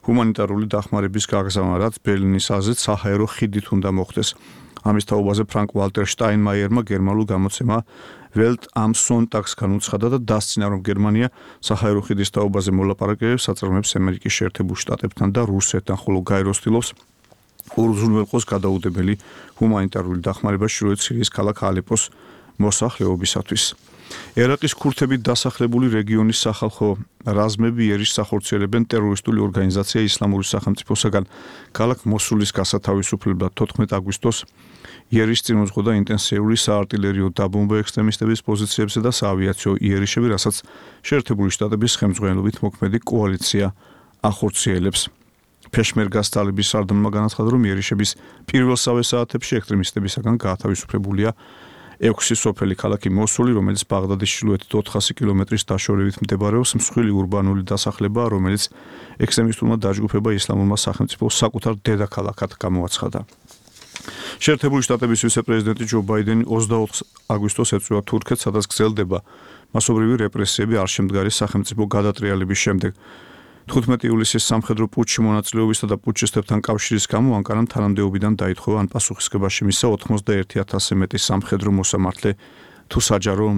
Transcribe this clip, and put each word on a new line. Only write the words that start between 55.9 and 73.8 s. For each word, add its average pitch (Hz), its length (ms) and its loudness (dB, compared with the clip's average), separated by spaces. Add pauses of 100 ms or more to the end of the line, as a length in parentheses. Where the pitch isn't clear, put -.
მდებარეობს. 104 520 0 (100)
მსხვილი 113 320 0
ურბანული 98 520 0
დასახლება, 101 580 -2 (100)
რომელიც 95 320 0 (520)
ექსტრემისტულმა 113 600 2
დაჯგუფება 104 540 0
ისლამურმა 101 480 2
სახელმწიფო 110 480 -2
საკუთარ 110 480 0
დედაქალაქად 101 800 -2
გამოაცხადა. - 680 -4 (1160)
შეერთებული 139 440 2
შტატების 117 400 0
ვიცე-პრეზიდენტი 113 640 0
ჯო 110 140 0
ბაიდენი 107 460 2
ოცდაოთხ 110 520 0 (280)
აგვისტოს 107 480 0
ეწვევა 101 280 0
თურქეთს, 113 460 -2
სადაც 104 160 0
გრძელდება 104 560 0 (480)
მასობრივი 113 500 2
რეპრესიები 107 600 0
არშემდგარი 98 580 0
სახელმწიფო 104 480 -2
გადატრიალების 98 760 0
შემდეგ. 98 320 0 (760)
თხუთმეტი 123 420 0